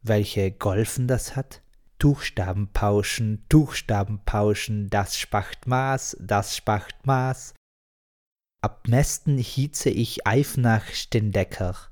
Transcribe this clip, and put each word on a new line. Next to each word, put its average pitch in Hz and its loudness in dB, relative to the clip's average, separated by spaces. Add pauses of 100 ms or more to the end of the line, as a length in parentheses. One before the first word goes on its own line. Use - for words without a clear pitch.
Welche 104 0
Golfen 110 -2
das - -2
hat? - -8 (360)
Tuchstabenpauschen, 101 0
Tuchstabenpauschen, 104 0
das 101 0
spacht - -4
Maß, 131 -2
das 101 0
spacht - -4
Maß. 131 0 (1040)
Ab - -6
Mästen 135 2
hieze 131 -2
ich - -2
Eifnach 117 2
Stendecker. 101 -2 (160)